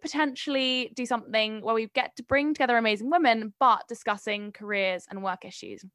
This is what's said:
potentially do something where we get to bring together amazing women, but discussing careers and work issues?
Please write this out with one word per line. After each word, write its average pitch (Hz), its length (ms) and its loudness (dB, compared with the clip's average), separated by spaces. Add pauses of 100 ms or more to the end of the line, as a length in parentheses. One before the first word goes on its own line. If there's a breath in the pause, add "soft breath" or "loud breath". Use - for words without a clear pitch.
potentially 262 920 0
do 247 120 -4
something 220 560 -2
where 226 120 0
we 226 140 0
get - 280 -4
to 254 60 -10
bring 285 320 2
together 247 220 2
amazing 220 340 2
women, 226 480 2
but 247 300 4
discussing 208 640 -6
careers 196 580 -2
and 190 120 -10
work 190 220 -6
issues? 180 400 -14 (100)